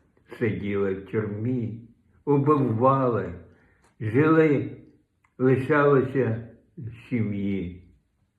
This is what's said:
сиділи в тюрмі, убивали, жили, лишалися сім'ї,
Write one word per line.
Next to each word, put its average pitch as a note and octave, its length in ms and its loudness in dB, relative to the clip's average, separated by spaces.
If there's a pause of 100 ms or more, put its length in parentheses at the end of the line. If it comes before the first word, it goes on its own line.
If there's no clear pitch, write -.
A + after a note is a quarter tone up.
(380)
сиділи G2 560 -2
в F#2+ 120 -12
тюрмі, A2 760 -6 (440)
убивали, B2+ 1080 0 (680)
жили, D3 680 2 (680)
лишалися C3 1080 2 (640)
сім'ї, G2 760 -4 (560)